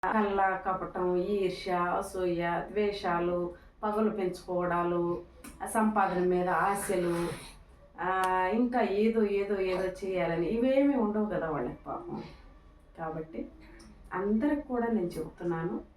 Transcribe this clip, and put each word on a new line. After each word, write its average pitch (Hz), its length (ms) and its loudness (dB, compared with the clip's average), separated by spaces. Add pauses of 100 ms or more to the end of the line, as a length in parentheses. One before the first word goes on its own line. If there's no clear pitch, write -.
(140)
కళ్ళ 196 520 2
కపటం, 180 500 -2
ఈర్ష్య, 190 560 -2
అసూయ, 180 960 0
ద్వేషాలు, 180 840 0 (300)
పగలు 214 260 2
పెంచుకోవడాలు, 175 1120 0 (400)
ఆ - 20 -8
సంపాదన 202 580 2
మీద 180 260 2
ఆశలు, 175 800 0 (760)
ఆ, 185 220 0 (300)
ఇంకా 247 280 2
ఏదో, 214 440 4
ఏదో, 202 340 0
ఏదో 185 240 0
చేయాలని, 175 640 -2
ఇవేమీ 262 480 4
ఉండవు 214 300 2
కదా 160 240 -2
వాళ్ళకి - 380 -4
పాపం. 247 360 -8 (760)
కాబట్టి 160 500 -8 (640)
అందరికి 220 540 0
కూడా 240 200 0
నేను 196 200 0
చెబుతున్నాను 165 760 -4 (160)